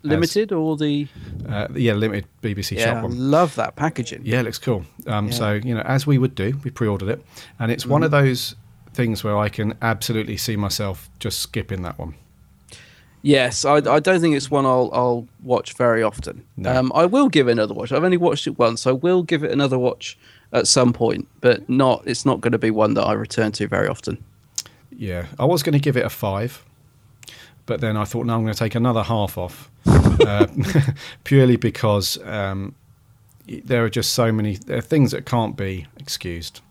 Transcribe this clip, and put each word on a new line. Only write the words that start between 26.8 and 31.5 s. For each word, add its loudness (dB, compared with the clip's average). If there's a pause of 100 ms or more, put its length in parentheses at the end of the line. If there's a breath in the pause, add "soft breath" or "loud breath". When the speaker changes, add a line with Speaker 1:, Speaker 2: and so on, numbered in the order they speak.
Speaker 1:
But -4
then 0
I 0
thought, -4
"No, 0
I'm 0
gonna -2
take -2
another 2
half -2
off," -10
<laughs> -4
uh, 6 (380)
<laughs> -6
purely 6